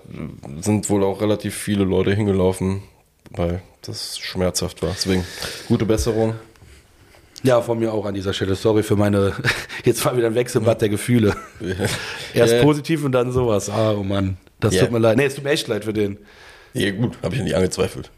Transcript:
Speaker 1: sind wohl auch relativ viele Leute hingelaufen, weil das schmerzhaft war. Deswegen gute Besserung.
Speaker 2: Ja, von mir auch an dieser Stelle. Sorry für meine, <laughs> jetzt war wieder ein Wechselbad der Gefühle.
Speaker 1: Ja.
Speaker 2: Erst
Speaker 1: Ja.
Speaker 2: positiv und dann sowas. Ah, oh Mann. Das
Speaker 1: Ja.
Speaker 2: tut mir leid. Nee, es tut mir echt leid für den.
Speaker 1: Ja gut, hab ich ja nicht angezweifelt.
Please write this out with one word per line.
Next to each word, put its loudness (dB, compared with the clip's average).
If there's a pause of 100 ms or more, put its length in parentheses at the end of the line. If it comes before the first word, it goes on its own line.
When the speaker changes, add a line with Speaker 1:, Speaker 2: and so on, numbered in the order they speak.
(600)
Speaker 1:
sind 0
wohl 2
auch 0
relativ 0
viele 0
Leute 2
hingelaufen, 0 (480)
weil -4 (200)
das -12
schmerzhaft -4
war. -2
Deswegen 0 (440)
gute 2
Besserung. 0 (1120)
Speaker 2:
Ja, 6
von -2
mir 0
auch -2
an -4
dieser -2
Stelle. 0
Sorry 2
für 0
meine, 4 (240)
<laughs> -10
jetzt 2
war 0
wieder 2
ein -2
Wechselbad 2
der 2
Gefühle. 2 (240)
Speaker 1:
Ja. -6 (580)
Speaker 2:
Erst 4
Speaker 1:
Ja. 4
Speaker 2:
positiv 2
und 0
dann 2
sowas. 0
Ah, 0
oh -2
Mann. -2 (220)
Das 2
Speaker 1:
Ja. 4
Speaker 2:
tut 2
mir 0
leid. 4
Nee, 4
es -4
tut -10
mir -2
echt -2
leid -4
für -4
den. -2 (560)
Speaker 1:
Ja 0
gut, -4
hab -4
ich -2
ja -2
nicht 0
angezweifelt. -2